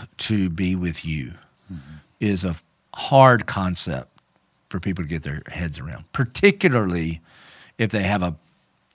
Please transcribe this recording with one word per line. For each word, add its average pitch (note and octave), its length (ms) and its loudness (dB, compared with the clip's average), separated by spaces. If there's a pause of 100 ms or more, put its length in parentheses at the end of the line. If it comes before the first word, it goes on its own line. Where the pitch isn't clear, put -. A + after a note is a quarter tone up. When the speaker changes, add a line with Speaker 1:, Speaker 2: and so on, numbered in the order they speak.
(180)
Speaker 1:
to G2+ 320 0
be F2+ 260 -2
with F2 300 -4
you D2+ 280 -6 (380)
Speaker 2:
Mm-hmm. D2+ 240 -16 (260)
Speaker 1:
is G2+ 240 0
a E2+ 100 -2 (400)
hard C3 500 6
concept F2+ 640 -4 (600)
for F#2 100 -6
people F2 240 -4
to D2+ 60 -8
get D#2+ 140 -6
their D2 240 -8
heads D#2+ 320 -6
around, - 340 -14
particularly A2+ 1080 2 (580)
if G#2+ 140 0
they G2+ 120 0
have F#2+ 200 0
a, E2+ 120 -2 (600)